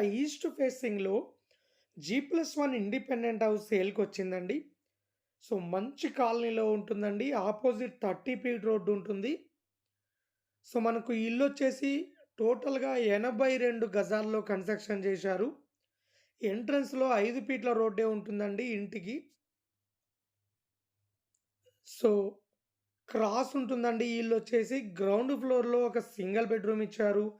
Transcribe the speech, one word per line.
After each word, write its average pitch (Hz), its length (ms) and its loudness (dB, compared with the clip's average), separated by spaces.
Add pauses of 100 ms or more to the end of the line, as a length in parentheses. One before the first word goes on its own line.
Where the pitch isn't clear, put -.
(120)
ఈస్ట్ 294 360 -2
ఫేసింగ్‌లో 226 680 0 (800)
జీ 165 240 -2
ప్లస్ 320 360 0
వన్ 285 180 0
ఇండిపెండెంట్ 233 680 -2
హౌస్ 214 260 2
సేల్కి 202 320 2
వచ్చిందండి. 185 560 -2 (880)
So, - 100 -4 (140)
మంచి 220 400 -4
కాలనీలో 226 640 0
ఉంటుందండి. 208 540 -2 (140)
ఆపోజిట్ 214 600 0
థర్టీ 202 360 -2
ఫీట్ 240 280 -2
రోడ్డు 214 280 2
ఉంటుంది. 202 400 -4 (1300)
So, 233 140 -2
మనకు 226 400 0
ఇల్లు 233 240 0
వచ్చేసి 277 480 0 (460)
టోటల్గా 262 540 0 (180)
ఎనభై 240 460 2
రెండు 233 360 0
గజాల్లో 214 500 0
కన్‌స్ట్రక్షన్ 202 640 -4
చేశారు. 190 440 0 (920)
ఎంట్రన్స్‌లో 254 760 0
ఐదు 233 260 2
ఫీట్ల 240 300 0
రోడ్డే 220 340 2
ఉంటుందండి 208 680 -2
ఇంటికి. 202 440 -6 (2750)
So, - 220 2 (1000)
క్రాస్ 220 460 0
ఉంటుందండి. 240 500 0
ఈ 233 140 -2
ఇల్లు 226 180 0
వచ్చేసి 226 400 0 (160)
గ్రౌండ్ 202 440 2
ఫ్లోర్‌లో 240 440 2
ఒక 233 240 2
సింగిల్ 202 420 -2
బెడ్‌రూమ్ 214 360 0
ఇచ్చారు. 208 420 2 (160)